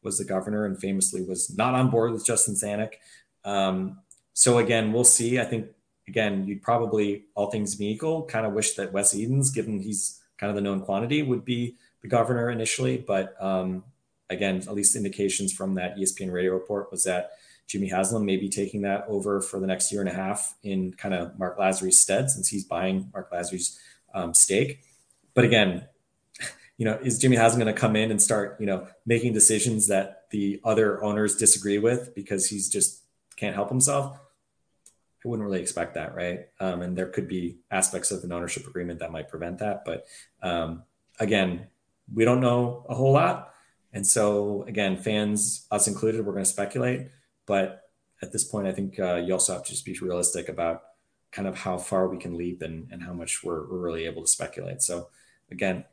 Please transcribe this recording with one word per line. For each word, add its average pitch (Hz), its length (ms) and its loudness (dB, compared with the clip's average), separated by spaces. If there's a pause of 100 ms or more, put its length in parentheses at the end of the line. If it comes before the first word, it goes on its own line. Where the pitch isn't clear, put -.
was - 160 -4
the 101 60 -4
governor 101 400 -2
and 95 140 -2
famously 95 440 0
was 92 340 -4
not 123 180 2
on 127 160 4
board 113 220 4
with 110 120 -6
Justin 110 300 2
Zanuck. 104 380 -2 (520)
Um, 95 540 0 (340)
so 120 260 6
again, 110 340 2
we'll 120 100 4
see. 123 380 6
I 113 40 0
think, 110 220 -4 (400)
again, 98 400 0
you'd 101 160 -6
probably, 107 640 0 (100)
all 104 160 -2
things 104 240 -2
being 104 180 -4
equal, 160 300 -2
kind 113 240 -4
of 104 60 -2
wish 107 220 0
that 95 180 -6
Wes 98 220 2
Edens, 131 360 0
given 107 300 -4
he's 104 400 -6 (180)
kind 101 120 -4
of 101 40 -2
the 101 80 -2
known 98 200 0
quantity, 120 400 -2
would 123 220 -2
be 120 300 -4 (280)
the 107 60 -14
governor 117 420 2
initially. 127 480 -2
But, 95 440 -2
um, 92 400 -2 (480)
again, 92 280 0
at 98 160 -8
least 101 200 4
indications 98 580 -2
from 95 220 -2
that 90 240 -4
E 95 60 -2
S 92 80 2
P - 100 -8
N 92 80 -6
radio 90 220 0
report 101 400 -4
was 92 100 -4
that 90 300 -2 (340)
Jimmy 98 220 -4
Haslam 95 360 0
may 95 120 2
be 98 120 -2
taking 101 340 -4
that 98 260 -2
over 101 320 -2
for 95 180 -6
the 95 80 -2
next 92 240 0
year 101 100 -4
and 95 100 -2
a 87 40 -8
half 95 480 -4
in 95 320 -4
kind 95 200 -4
of 87 240 -6
Mark 92 200 -4
Lasry's 95 400 4
stead, 127 320 4
since - 180 -2
he's 98 160 -4
buying 95 480 -2
Mark - 200 -10
Lasry's, 87 460 -4 (360)
um, 87 200 -4
stake. 120 480 4 (520)
But 120 100 8
again, 101 420 4 (880)
you 117 80 -2
know, 110 180 0
is 123 160 0
Jimmy 127 180 6
Haslam 117 240 6
gonna 110 120 2
come 110 220 2
in 110 160 4
and 107 100 2
start, 104 380 2
you 107 80 -2
know, 95 220 -2 (180)
making 117 260 4
decisions 107 540 4
that 98 440 0
the 101 340 -2
other 110 400 2
owners 104 320 2
disagree 101 420 4
with 120 360 0
because 98 340 -4
he's 98 200 -4
just - 340 0 (340)
can't 101 180 -4
help 101 140 -2
himself? 139 500 0 (1080)
I 123 40 -6
wouldn't 110 180 -4
really 95 140 -2
expect 85 340 -4
that, 82 200 -6
right? 90 340 -6 (100)
Um, 90 240 -4
and 90 160 -4
there 92 80 0
could 92 220 -4
be 87 300 -4 (120)
aspects 92 400 0
of 92 140 -6
an 90 80 -6
ownership 87 340 -6
agreement 87 320 -8
that 82 140 -8
might 78 160 -10
prevent 85 300 -8
that. 104 260 -4
But, - 220 -6 (360)
um, 82 400 -4 (380)
again, 95 480 2 (440)
we 110 120 4
don't 123 160 6
know 123 480 2
a 123 60 -4
whole 135 180 4
lot. 160 420 2 (380)
And 101 140 -8
so, 104 600 2
again, 98 300 0
fans, 107 760 0
us 104 160 2
included, 110 400 0
we're 98 60 -4
gonna 95 120 -2
speculate. 123 640 -2 (360)
But 98 460 0 (320)
at 92 100 -12
this 107 120 0
point, 101 240 -4
I 95 40 -2
think, 95 280 -6
uh, 90 160 0
you 87 160 -2
also 92 200 2
have 87 120 -8
to - 60 -10
just - 140 -8
be 95 140 -10
realistic 87 500 -2
about 82 340 -4 (500)
kind 98 160 -6
of 92 100 -8
how 92 180 -4
far 92 320 0
we 90 80 -4
can 87 200 -10
leap 87 260 -6
and, 80 300 -10
and 87 100 -14
how 90 100 -12
much 85 300 -8
we're, 80 260 -6
we're 90 100 -6
really 82 280 -4
able 82 160 -8
to 82 60 -2
speculate. - 520 -4
So, 87 280 -4 (420)
again, 92 420 -2